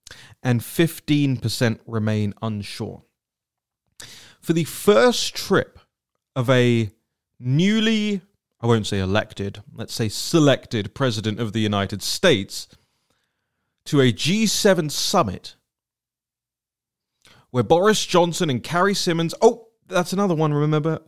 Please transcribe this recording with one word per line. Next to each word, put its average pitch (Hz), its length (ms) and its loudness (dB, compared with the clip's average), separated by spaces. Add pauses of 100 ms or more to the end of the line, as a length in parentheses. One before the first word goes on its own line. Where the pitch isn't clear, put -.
(420)
And 120 220 0
fifteen 147 720 0
percent 113 500 -2
remain 107 540 -2
unsure. 104 640 -8 (1400)
For - 140 -2
the 160 100 0
first 226 720 2
trip - 420 -2 (560)
of 123 140 -4
a 120 420 2 (480)
newly, 208 840 0 (360)
I 117 80 -6
won't 113 200 2
say 101 140 -2
elected, 98 600 -4 (120)
let's 110 180 -12
say 113 160 -4
selected 127 840 0
President 110 440 -4
of 110 140 -6
the 110 80 -2
United 101 400 -2
States - 680 -2 (1160)
to 143 160 2
a 131 120 6
G 202 340 0
seven 180 420 2
summit - 680 -2 (1900)
where 123 120 0
Boris 180 440 2
Johnson 175 420 2
and 123 140 -2
Carrie 185 320 0
Simmons, 165 480 -2
oh, 226 240 4 (200)
that's 180 260 -2
another 185 240 0
one, 151 180 0
remember, 151 540 0